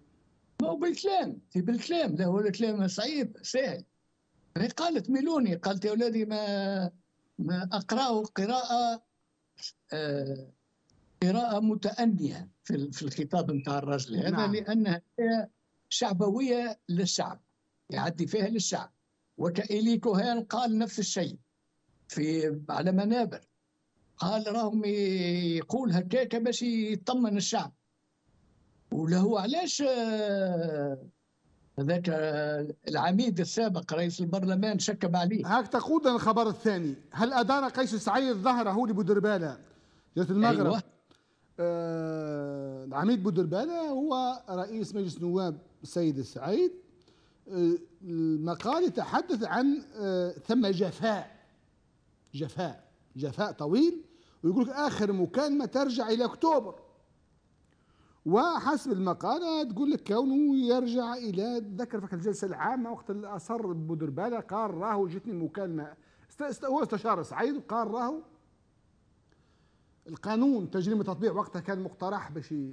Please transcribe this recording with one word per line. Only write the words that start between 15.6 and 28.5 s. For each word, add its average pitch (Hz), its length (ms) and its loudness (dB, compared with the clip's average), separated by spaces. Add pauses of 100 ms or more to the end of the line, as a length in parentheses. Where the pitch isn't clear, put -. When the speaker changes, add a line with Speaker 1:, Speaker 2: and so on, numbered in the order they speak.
Speaker 1:
شعبوية 233 880 0 (100)
للشعب، 175 520 -2 (480)
يعدي 156 380 -2
فيها 202 200 2
للشعب". 220 440 -2 (460)
وكإيلي 208 600 2
كوهان 233 460 2
قال 226 340 0
نفس 226 220 0
الشيء - 380 -2 (680)
في، 156 600 0
على 175 220 2
منابر، 208 500 2 (760)
قال: 214 380 0
"راهم 214 300 0
يقول 185 1080 0
هكاك 196 440 0
باش 233 260 0
يطمن 226 760 0
الشعب". 180 360 -2 (1160)